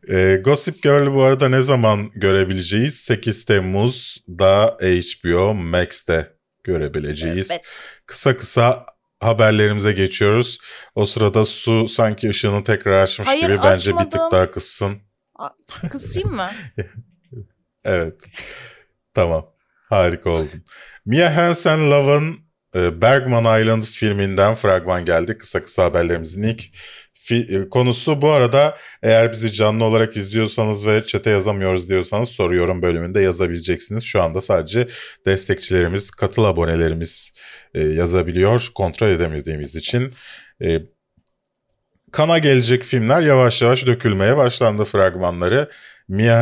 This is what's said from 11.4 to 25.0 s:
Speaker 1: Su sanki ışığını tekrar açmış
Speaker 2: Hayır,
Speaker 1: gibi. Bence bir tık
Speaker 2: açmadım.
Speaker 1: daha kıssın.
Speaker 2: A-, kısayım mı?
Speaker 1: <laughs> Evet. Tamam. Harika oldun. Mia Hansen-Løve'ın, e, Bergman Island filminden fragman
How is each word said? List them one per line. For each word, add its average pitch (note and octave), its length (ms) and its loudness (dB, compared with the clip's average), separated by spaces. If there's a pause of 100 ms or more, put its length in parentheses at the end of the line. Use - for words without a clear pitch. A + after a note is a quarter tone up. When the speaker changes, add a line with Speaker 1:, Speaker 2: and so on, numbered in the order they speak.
Speaker 1:
Su A2+ 420 0
sanki A2 420 -2
ışığını G2+ 340 -2
tekrar G2 400 2
açmış - 240 -2
Speaker 2:
Hayır, C#4+ 140 0
Speaker 1:
gibi. - 220 0
Bence F#2+ 280 4
bir - 60 0
tık E4+ 100 0
Speaker 2:
açmadım. E4 240 -2
Speaker 1:
daha F#2 200 2
kıssın. G2+ 460 -6 (420)
Speaker 2:
A-, - 520 -14
kısayım F4+ 440 -6
mı? F#3+ 140 -6 (280)
Speaker 1:
<laughs> F#2+ 60 -8 (1000)
Evet. E2+ 360 -4 (920)
Tamam. E2 320 -2 (440)
Harika F2+ 400 0
oldun. E2 340 -4 (420)
Mia D3+ 300 2
Hansen-Løve'ın, D#3 1000 2 (400)
e, F2 260 0
Bergman A#2 600 4
Island A2 220 0
filminden G2 720 0
fragman F2+ 500 0